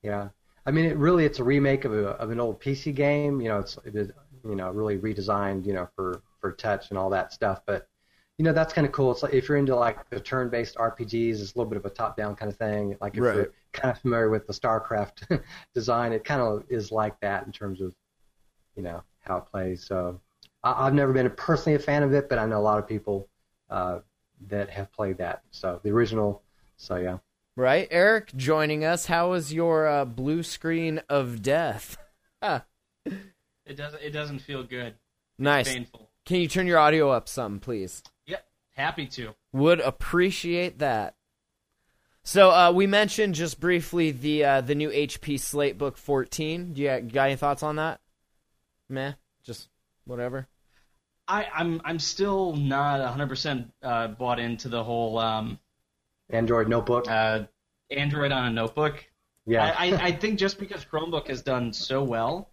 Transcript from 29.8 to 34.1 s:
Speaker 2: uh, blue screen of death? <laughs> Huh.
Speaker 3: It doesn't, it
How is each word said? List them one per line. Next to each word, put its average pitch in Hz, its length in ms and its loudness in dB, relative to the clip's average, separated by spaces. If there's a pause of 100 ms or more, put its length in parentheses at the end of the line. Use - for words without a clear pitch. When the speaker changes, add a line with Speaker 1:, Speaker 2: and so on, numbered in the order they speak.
Speaker 2:
uh, 143 160 2
blue 135 400 -2
screen 165 640 -4
of 123 340 0
death? 135 600 -2
<laughs> - 40 -20 (340)
Huh. 160 200 0 (440)
Speaker 3:
It - 720 -14
doesn't, 147 240 -12
it 147 100 -8